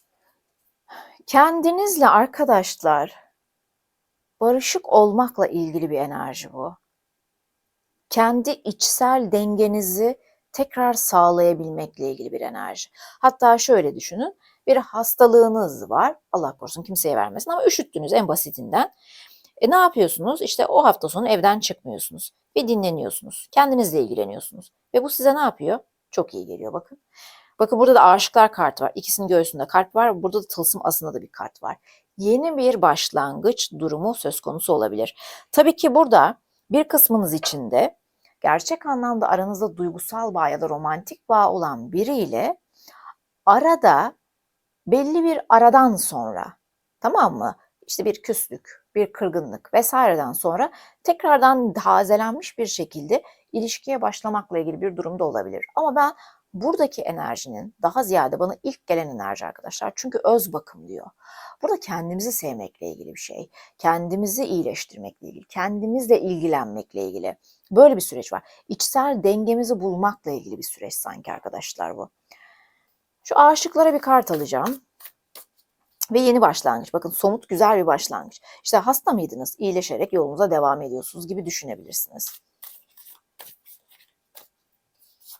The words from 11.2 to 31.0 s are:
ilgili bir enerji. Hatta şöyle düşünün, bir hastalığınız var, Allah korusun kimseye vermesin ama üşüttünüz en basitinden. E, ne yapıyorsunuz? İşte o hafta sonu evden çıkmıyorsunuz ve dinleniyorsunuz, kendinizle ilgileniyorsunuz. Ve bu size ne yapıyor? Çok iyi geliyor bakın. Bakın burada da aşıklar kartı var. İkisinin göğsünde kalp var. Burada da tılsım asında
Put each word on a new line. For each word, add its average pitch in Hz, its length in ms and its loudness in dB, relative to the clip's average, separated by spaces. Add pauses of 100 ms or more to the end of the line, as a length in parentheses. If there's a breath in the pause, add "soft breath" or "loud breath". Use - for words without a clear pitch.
ilgili 135 200 -12
bir 123 100 -8
enerji. 101 540 -12
Hatta 254 640 2
şöyle 202 380 2
düşünün, 262 420 -8 (300)
bir 262 100 6
hastalığınız 220 1120 2
var, 156 260 0 (160)
Allah 151 260 -4
korusun - 260 -14
kimseye 165 320 -2
vermesin 104 360 -4
ama 359 140 0
üşüttünüz 180 480 -2
en 220 140 2
basitinden. 151 680 -4 (680 soft breath)
E, 226 80 4
ne 320 60 4
yapıyorsunuz? 294 640 2
İşte - 240 -2
o - 180 4
hafta 190 260 4
sonu 180 200 -4
evden 202 300 2
çıkmıyorsunuz - 720 -10 (240)
ve 262 100 0
dinleniyorsunuz, 180 840 -4
kendinizle 247 500 2
ilgileniyorsunuz. 104 720 -6 (220)
Ve 247 100 4
bu 285 60 -6
size 277 260 2
ne 302 40 -2
yapıyor? 220 400 -2 (320)
Çok - 220 -4
iyi 95 120 -10
geliyor - 280 -12
bakın. 175 280 -14 (580 loud breath)
Bakın 220 200 2
burada 254 160 8
da - 80 8
aşıklar 202 480 6
kartı 147 320 -2
var. - 120 -2
İkisinin 196 320 -6
göğsünde 165 400 0
kalp 185 280 0
var. 220 280 0
Burada 190 200 -2
da 208 40 -20
tılsım - 360 -4
asında 160 300 -4